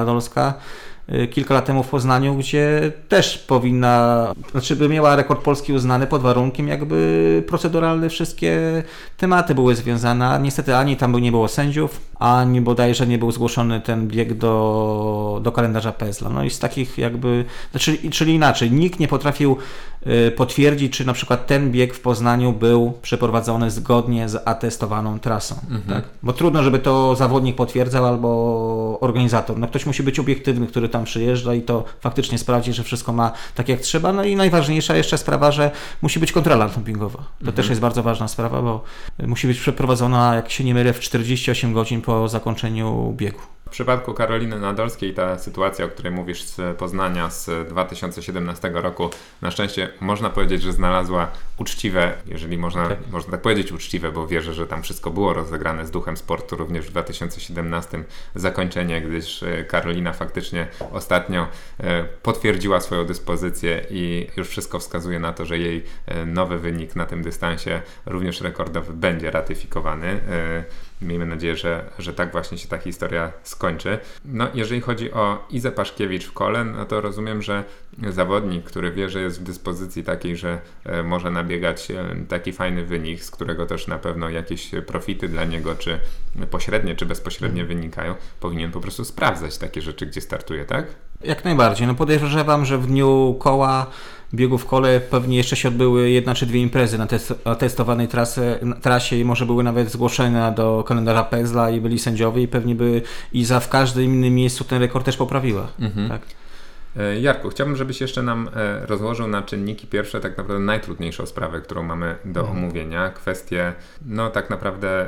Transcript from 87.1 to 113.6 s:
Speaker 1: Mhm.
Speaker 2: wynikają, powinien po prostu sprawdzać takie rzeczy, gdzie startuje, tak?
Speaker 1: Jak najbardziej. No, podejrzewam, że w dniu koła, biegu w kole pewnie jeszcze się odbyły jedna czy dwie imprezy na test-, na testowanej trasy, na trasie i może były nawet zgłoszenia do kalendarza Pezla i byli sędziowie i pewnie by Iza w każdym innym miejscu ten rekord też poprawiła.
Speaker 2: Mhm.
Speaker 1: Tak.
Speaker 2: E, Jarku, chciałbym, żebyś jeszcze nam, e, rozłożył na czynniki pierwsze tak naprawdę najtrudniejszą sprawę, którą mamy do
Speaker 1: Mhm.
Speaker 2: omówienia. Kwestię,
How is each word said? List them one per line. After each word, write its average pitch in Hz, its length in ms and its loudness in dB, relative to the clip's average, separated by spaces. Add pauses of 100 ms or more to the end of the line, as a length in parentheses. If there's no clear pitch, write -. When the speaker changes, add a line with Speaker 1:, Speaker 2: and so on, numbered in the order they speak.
Speaker 1:
Mhm. 85 180 -4
Speaker 2:
wynikają, 82 340 -6 (260)
powinien 85 300 -4
po 85 100 -6
prostu 95 240 -6
sprawdzać 85 540 -2
takie 82 240 -8
rzeczy, 78 240 -8
gdzie 76 140 -8
startuje, - 440 -8
tak? 147 220 -4 (380)
Speaker 1:
Jak 151 200 -4
najbardziej. 120 420 4
No, 127 80 2
podejrzewam, 147 680 2
że 135 140 2
w 127 80 0
dniu 135 540 4
koła, 135 460 2 (480)
biegu 127 240 4
w - 80 -8
kole 131 340 4
pewnie 127 360 2
jeszcze 123 200 2
się - 120 2
odbyły 123 420 4
jedna 123 240 4
czy 123 120 0
dwie 120 140 2
imprezy 120 380 2
na 110 80 0
test-, 113 280 0 (100)
na 117 100 2
testowanej 120 540 2
trasy, 120 540 0
na 120 140 0
trasie 123 400 2
i 120 80 4
może 120 220 2
były 120 160 4
nawet 120 280 2
zgłoszenia 117 600 2
do 110 360 2
kalendarza 113 380 4
Pezla 117 460 2
i 113 100 0
byli 117 180 0
sędziowie 113 440 2
i 120 60 0
pewnie 120 260 0
by 120 280 2 (300)
Iza 120 280 2
w - 80 -2
każdym 131 360 2
innym 127 300 4
miejscu 127 300 2
ten 127 160 0
rekord 123 260 0
też 127 100 2
poprawiła. 123 520 0 (120)
Speaker 2:
Mhm. 104 280 -2
Speaker 1:
Tak. 113 120 -6 (800)
Speaker 2:
E, 104 220 0
Jarku, 131 280 2
chciałbym, 139 280 -2
żebyś 131 240 -4
jeszcze 131 220 -4
nam, 117 340 -2
e, 104 300 -4
rozłożył 110 400 -2
na 104 160 -2
czynniki 101 440 -6
pierwsze 104 340 -4
tak 95 180 -6
naprawdę 98 260 -2
najtrudniejszą 92 640 -4
sprawę, 82 340 -6
którą - 220 -8
mamy 82 420 -4
do 90 160 -4
Speaker 1:
Mhm. 101 180 -2
Speaker 2:
omówienia. 85 520 -4
Kwestię, 87 640 -4 (340)